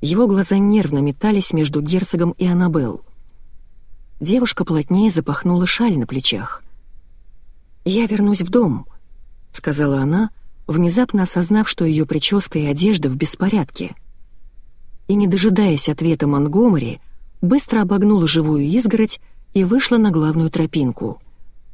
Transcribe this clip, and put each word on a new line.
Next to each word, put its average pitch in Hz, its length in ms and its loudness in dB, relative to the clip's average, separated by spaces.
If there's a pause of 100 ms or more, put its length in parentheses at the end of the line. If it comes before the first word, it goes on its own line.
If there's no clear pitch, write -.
Его 190 260 2
глаза 196 300 2
нервно 202 440 2
метались 190 520 0
между 151 300 0
герцогом 170 560 0
и 185 80 0
Аннабелл. 170 560 0 (1200)
Девушка 196 440 0
плотнее 180 460 2
запахнула 180 560 0
шаль 214 320 0
на 120 80 -2
плечах. 117 560 -6 (1200)
"Я 208 220 0
вернусь 202 340 2
в 175 80 -4
дом", — 185 380 2 (680)
сказала 143 460 0
она, 165 320 0 (360)
внезапно 175 580 2
осознав, 180 440 2
что - 160 -2
её 156 220 2
причёска 165 520 -2
и 151 60 0
одежда 147 460 0
в 131 60 -4
беспорядке. 170 800 -2 (1120)
И, 190 60 4
не 202 140 4
дожидаясь 185 600 2
ответа 156 380 0
Монгомери, 147 720 2 (400)
быстро 226 420 2
обогнула 202 440 4
живую 151 380 2
изгородь 220 560 0 (340)
и 190 100 4
вышла 240 340 2
на 214 120 4
главную 156 400 2
тропинку. 135 680 -2 (540)